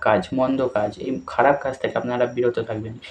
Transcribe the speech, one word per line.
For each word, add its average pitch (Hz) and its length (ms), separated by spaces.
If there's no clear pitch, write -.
কাজ, 107 320
মন্দ 131 340
কাজ, - 320
এই 123 280
খারাপ 139 360
কাজ 135 160
থেকে - 200
আপনারা 123 280
বিরত 123 320
থাকবেন। 110 400